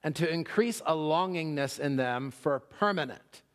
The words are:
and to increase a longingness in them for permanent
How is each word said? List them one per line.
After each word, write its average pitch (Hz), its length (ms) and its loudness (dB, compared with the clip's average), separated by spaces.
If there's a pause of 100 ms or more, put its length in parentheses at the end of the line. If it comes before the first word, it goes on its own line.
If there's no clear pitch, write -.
and 151 120 -2
to 160 160 2
increase 214 540 0
a 160 80 4
longingness 156 840 0
in 139 160 0
them 127 340 -2
for 139 300 -2
permanent 170 800 -4 (120)